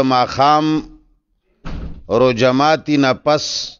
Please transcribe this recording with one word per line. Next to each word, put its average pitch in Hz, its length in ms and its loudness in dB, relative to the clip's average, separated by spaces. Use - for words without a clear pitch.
ماښام 139 520 2
روژه 123 420 2
ماتي 147 460 0
نه 135 160 2
پس 147 320 -2